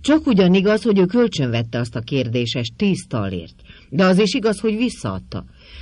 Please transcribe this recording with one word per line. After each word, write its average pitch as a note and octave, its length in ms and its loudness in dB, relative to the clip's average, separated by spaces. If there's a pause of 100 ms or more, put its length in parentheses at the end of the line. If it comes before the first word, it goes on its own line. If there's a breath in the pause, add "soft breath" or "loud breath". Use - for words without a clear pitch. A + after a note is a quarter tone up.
csak D4+ 260 2
ugyan F#3 260 4
igaz, G#3 300 2
hogy G3+ 160 2
ő F3+ 60 4
kölcsönvette B2+ 720 0
azt A#2+ 160 -6
a B2 60 -8
kérdéses A#2+ 760 -4
tíz G3 320 -2
tallért, F#2+ 540 -8 (280 loud breath)
de F#3 160 2
az F#3 140 4
is G#3 140 2
igaz, G#3+ 260 -2
hogy G#3+ 180 -2
visszaadta. G2+ 680 -6 (360 loud breath)